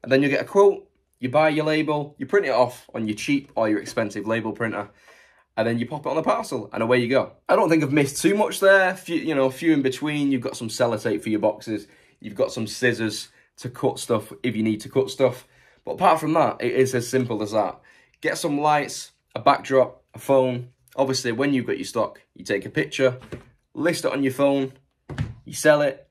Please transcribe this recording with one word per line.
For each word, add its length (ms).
And 80
then 140
you 40
get 120
a 40
quote, 460
you 80
buy 220
your 160
label, 520
you 80
print 200
it 40
off 440
on 120
your 80
cheap 400
or 140
your 100
expensive 480
label 240
printer, 400
and 120
then 100
you 80
pop 180
it 40
on 80
the 60
parcel, 500
and 100
away 160
you 100
go. 240
I 60
don't 140
think 160
I've 80
missed 280
too 140
much 240
there. 380
Few, 240
you 160
know, 140
few 220
in 100
between. 500
You've 80
got 160
some 120
sellotape 540
for 60
your 100
boxes. 480
You've 160
got 180
some 140
scissors 640
to 100
cut 320
stuff 320
if 140
you 80
need 160
to 80
cut 220
stuff. 360
But 80
apart 260
from 140
that, 280
it 120
is 200
as 140
simple 340
as 120
that. 260
Get 160
some 240
lights, 520
a 60
backdrop, 640
a 60
phone. 520
Obviously, 340
when 240
you've 120
got 120
your 60
stock, 360
you 100
take 200
a 60
picture, 480
list 300
it 80
on 100
your 100
phone, 400
you 80
sell 300
it 280